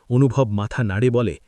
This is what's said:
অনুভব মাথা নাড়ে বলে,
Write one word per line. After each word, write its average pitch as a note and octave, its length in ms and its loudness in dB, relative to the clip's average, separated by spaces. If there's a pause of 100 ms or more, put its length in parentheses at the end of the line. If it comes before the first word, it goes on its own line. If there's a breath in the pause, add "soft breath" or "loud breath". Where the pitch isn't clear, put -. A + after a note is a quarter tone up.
অনুভব B2+ 400 2
মাথা G#2 360 -4
নাড়ে G#2+ 260 0
বলে, A#2+ 260 0 (120)